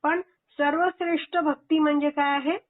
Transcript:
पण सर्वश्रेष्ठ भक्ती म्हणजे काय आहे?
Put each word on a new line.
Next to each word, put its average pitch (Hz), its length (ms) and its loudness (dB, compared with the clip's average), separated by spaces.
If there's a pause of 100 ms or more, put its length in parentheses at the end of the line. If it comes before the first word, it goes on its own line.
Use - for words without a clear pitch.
पण 330 180 0 (300)
सर्वश्रेष्ठ 339 840 -2
भक्ती 302 420 0
म्हणजे 294 320 2
काय 285 260 0
आहे? 285 200 -2 (140)